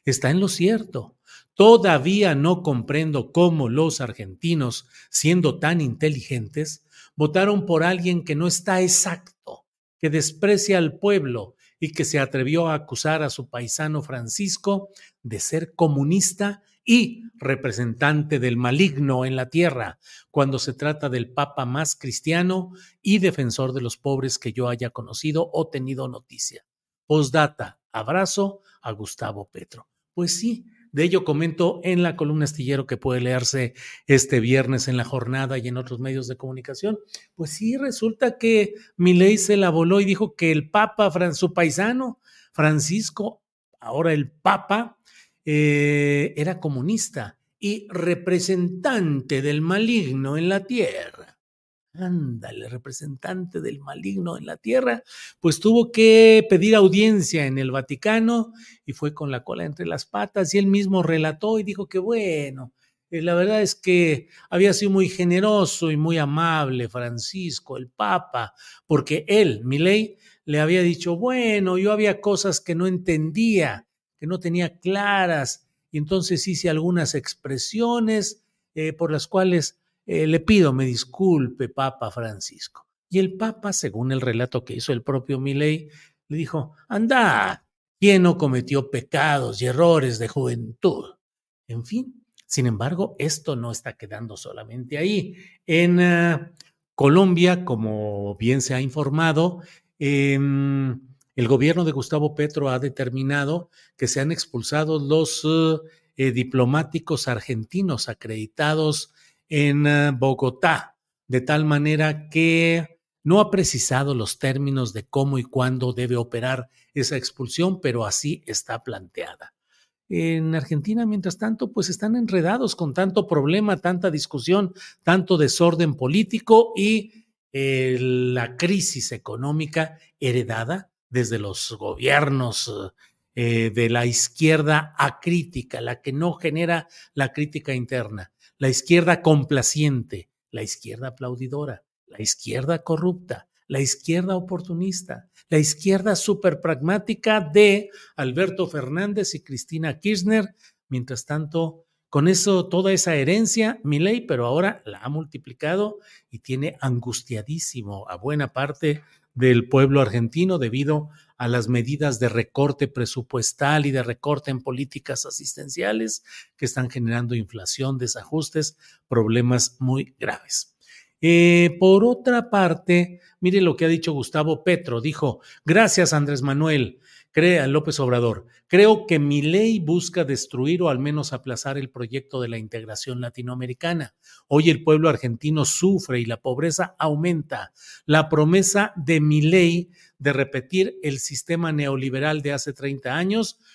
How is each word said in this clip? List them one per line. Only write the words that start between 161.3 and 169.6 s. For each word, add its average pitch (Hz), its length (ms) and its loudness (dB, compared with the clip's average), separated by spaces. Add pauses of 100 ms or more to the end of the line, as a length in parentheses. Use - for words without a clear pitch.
a 123 100 -4
las 120 220 0
medidas 123 500 0
de 120 100 2
recorte 135 600 0
presupuestal 139 960 -2
y 139 60 -2
de 131 100 0
recorte 135 480 -4
en 131 100 -4
políticas 131 640 -8
asistenciales - 960 -6 (320)
que - 80 -8
están 127 260 -4
generando 120 460 -4
inflación, 117 640 -6
desajustes, 147 800 -4 (300)
problemas 120 720 2